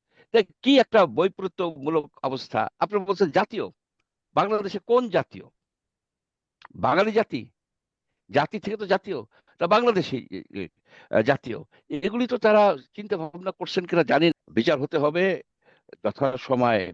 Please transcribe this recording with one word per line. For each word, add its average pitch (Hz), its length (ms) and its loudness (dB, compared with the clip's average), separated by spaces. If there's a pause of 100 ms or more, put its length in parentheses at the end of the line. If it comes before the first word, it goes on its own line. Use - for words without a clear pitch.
(340)
তা 233 60 6 (200)
কি 262 200 4
একটা 220 280 4
বৈপরীত্যমূলক 160 960 -2 (180)
অবস্থা। 131 380 -4 (180)
আপনি 196 200 -2
বলছেন 190 320 -2
জাতীয়, 185 340 -2 (680)
বাংলাদেশে 202 460 -2
কোন 247 280 2
জাতীয়? 139 380 -4 (1300)
বাঙালি 151 360 0
জাতি? 202 300 -2 (880)
জাতি 139 300 -2
থেকে 208 180 -8
তো 208 80 -10
জাতীয়, 190 340 -2 (420)
তা 170 60 -2
বাংলাদেশি, 208 500 2 (120)
এ, 92 100 -12 (140)
এ, 98 100 -8 (480)
আহ, 110 120 4
জাতীয়। 123 360 -2 (340)
এগুলি 202 340 -4
তো 247 100 -4
তারা 214 260 4 (300)
চিন্তা 208 240 -8
ভাবনা 175 340 -10
করছেন 180 340 -6
কিনা 170 180 2
জানি 151 240 2
না। 165 100 0 (160)
বিচার 143 260 2
হতে 147 180 -4
হবে, 151 260 0 (760)
যথাসময়ে 123 840 0 (100)